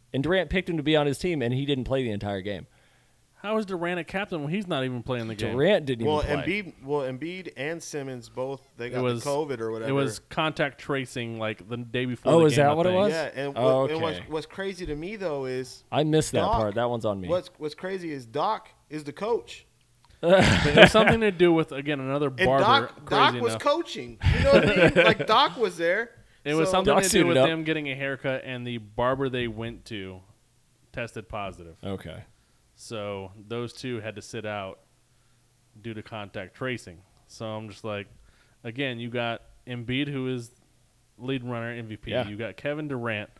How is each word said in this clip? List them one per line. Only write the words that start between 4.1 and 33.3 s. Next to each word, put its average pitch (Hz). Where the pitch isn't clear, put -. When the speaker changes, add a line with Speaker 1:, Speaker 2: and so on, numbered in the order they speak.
Speaker 2:
when 143
he's 202
not 151
even 127
playing 120
the 113
game? 104
Speaker 1:
Durant 156
didn't 117
Speaker 3:
Well, 151
Speaker 1:
even 147
play. 190
Speaker 3:
Embiid, 170
well, 143
Embiid 160
and 160
Simmons 131
both, 131
they 117
Speaker 2:
It 123
Speaker 3:
got 127
Speaker 2:
was, 120
Speaker 3:
the 139
covid 139
or 113
Speaker 2:
it 110
Speaker 3:
whatever. 113
Speaker 2:
was 135
contact 156
tracing, 120
like, 110
the 120
day 123
before 123
Speaker 1:
Oh, 165
Speaker 2:
the 160
Speaker 1:
is 139
Speaker 2:
game, 143
Speaker 1:
that 143
Speaker 2:
I 147
Speaker 1:
what 170
it 180
Speaker 2:
think. 190
Speaker 3:
Yeah, 156
and 143
Speaker 1:
Oh, 131
Speaker 3:
what, 135
and 160
what's, 160
Speaker 1:
okay. -
Speaker 3:
what's 151
crazy 190
to 151
me, 175
though, 151
is 127
Speaker 1:
I 139
missed 156
that 123
Speaker 3:
Doc, 202
Speaker 1:
part. 104
That 120
one's 113
on 101
me. 90
Speaker 3:
what's, 175
what's 151
crazy 185
is 135
Doc 170
is 151
the 143
coach. -
Speaker 1:
<laughs> -
Speaker 2:
But 175
it 147
was 208
something 220
to 214
do 175
with, 160
again, 139
another 139
Speaker 3:
And 135
Speaker 2:
Barber 139
Speaker 3:
Doc, 254
Doc -
Speaker 2:
craziness. 240
Speaker 3:
was 226
coaching. 311
You -
know -
what -
I 202
mean? -
Speaker 1:
<laughs> 175
Speaker 3:
Like, 156
Doc 214
was 190
there. 185
Speaker 2:
It 143
was 160
Speaker 3:
So -
Speaker 2:
something 185
Speaker 1:
Doc -
Speaker 2:
to 190
do -
Speaker 1:
suited 175
Speaker 2:
with 170
Speaker 1:
up. 131
Speaker 2:
them 160
getting 156
a 131
haircut, 135
and 123
the 120
barber 127
they 123
went 113
to 95
tested 117
positive. 87
Speaker 1:
Okay. 92
Speaker 2:
So 101